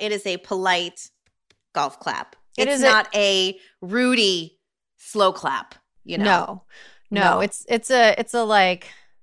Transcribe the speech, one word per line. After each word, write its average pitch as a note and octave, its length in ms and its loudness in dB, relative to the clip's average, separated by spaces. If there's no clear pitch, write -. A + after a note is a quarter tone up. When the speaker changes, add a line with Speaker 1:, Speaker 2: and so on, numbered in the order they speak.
Speaker 1:
it G#3+ 120 -6
is G#3 140 -8
a F3+ 120 -6
polite F3+ 720 -4
golf C#3+ 260 -4
clap. - 340 -8
Speaker 2:
It A3 120 0
Speaker 1:
It's C#4 100 -2
Speaker 2:
is B3+ 40 0
a C4+ 40 4
Speaker 1:
not A3 280 2
a G3 420 0
Rudy G3+ 760 0
slow F#3+ 360 0
clap, - 420 -8
you E3+ 140 -10
know? G3+ 60 0
Speaker 2:
No. F#3+ 380 0
No, G#3 100 -2
Speaker 1:
No. F#3 60 0
Speaker 2:
it's, G3+ 280 -6
it's A#3 220 -2
a, A#3 280 6
it's A3+ 160 -6
a, A#3+ 100 0
like, F#3+ 440 2